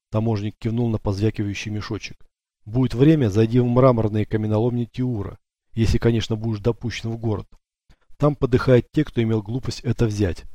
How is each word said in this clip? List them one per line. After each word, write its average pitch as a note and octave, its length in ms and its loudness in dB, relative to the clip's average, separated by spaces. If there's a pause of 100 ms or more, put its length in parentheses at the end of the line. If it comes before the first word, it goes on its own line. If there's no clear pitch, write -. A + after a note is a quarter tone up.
таможенник G#2+ 480 -2
кивнул A#2 320 -2
на A2 100 -2
позвякивающий G#2 720 -4
мешочек, G#2 460 -10 (480)
«будет B2 280 -2
время, C#3 360 6
зайди A2+ 300 4
в B2 60 4
мраморные A#2 600 4
каменоломни A2 600 -2
Тиура, G#2+ 520 -6 (360)
если, A2+ 240 2
конечно, A2+ 400 2
будешь G#2+ 220 -4
допущен A2+ 500 -4
в A2+ 80 -8
город. G#2+ 300 -6 (680)
Там D3 180 2
подыхают B2 560 2
те, D3+ 140 0
кто - 160 -4
имел A2 220 0
глупость A#2 380 -8
это A#2 260 0
взять. G2+ 480 -2